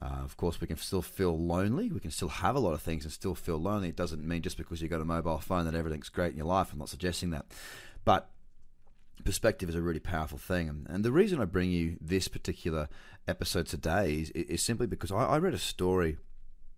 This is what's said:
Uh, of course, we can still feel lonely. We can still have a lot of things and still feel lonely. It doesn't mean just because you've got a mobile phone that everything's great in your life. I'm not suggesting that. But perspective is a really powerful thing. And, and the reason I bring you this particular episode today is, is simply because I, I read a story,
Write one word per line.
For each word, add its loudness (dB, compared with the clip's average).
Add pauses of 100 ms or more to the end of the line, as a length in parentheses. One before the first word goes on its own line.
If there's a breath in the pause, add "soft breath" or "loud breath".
Uh, -4
of -10
course, 0
we -2
can -2
still 0
feel 2
lonely. 2
We -4
can -6
still -4
have 2
a 4
lot 4
of -2
things -2
and -8
still -4
feel -2
lonely. 0
It -6
doesn't -2
mean 0
just -4
because -6
you've -2
got 0
a -2
mobile 0
phone 0
that 0
everything's -2
great 0
in -8
your -2
life. 2
I'm -8
not -8
suggesting -2
that. -4 (600 loud breath)
But 6 (920)
perspective 2
is 0
a 0
really 0
powerful -2
thing. 0
And, -6
and 0
the 4
reason 6
I 2
bring 2
you 2
this 2
particular -2 (380 loud breath)
episode 0
today 2
is, -2
is 0
simply 2
because -2
I, 2
I 4
read 2
a 0
story, 2 (600)